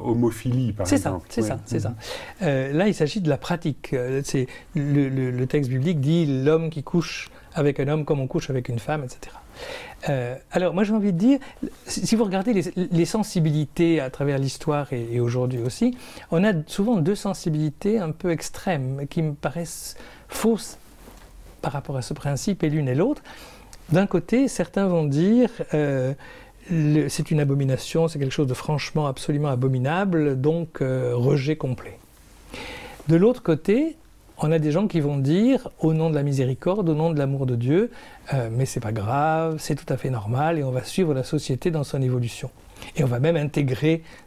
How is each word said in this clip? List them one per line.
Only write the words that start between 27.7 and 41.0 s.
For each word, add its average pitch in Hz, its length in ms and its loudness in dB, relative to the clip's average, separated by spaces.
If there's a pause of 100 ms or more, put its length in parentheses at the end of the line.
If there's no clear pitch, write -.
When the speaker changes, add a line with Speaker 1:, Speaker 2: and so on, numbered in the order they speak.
Speaker 2:
c'est 160 120 -4
quelque 135 120 0
chose 147 160 2
de 127 60 0
franchement, 147 540 -2
absolument 143 420 -2
abominable, 139 920 2
donc, 160 420 0
euh, 127 340 0
rejet 139 420 2
complet. - 400 -6 (1120)
De 165 80 6
l'autre 233 260 6
côté, 240 540 2 (400)
on 156 160 0
a 165 60 4
des 151 120 2
gens 196 160 2
qui 165 140 0
vont 143 160 0
dire, 190 520 2 (100)
au 160 140 4
nom 160 160 2
de 151 60 0
la 143 80 2
miséricorde, 143 640 0
au 160 60 2
nom 160 180 2
de 151 80 0
l'amour 139 260 0
de 123 120 0
Dieu, 160 340 2 (420)
euh, 123 180 0
mais 127 140 0
c'est 131 140 -6
pas 110 140 -4
grave, 156 640 0
c'est - 160 -2
tout - 160 -8
à 131 60 0
fait 135 140 -4
normal, 127 480 0
et 143 40 0
on 131 80 -2
va 127 120 -2
suivre 165 320 0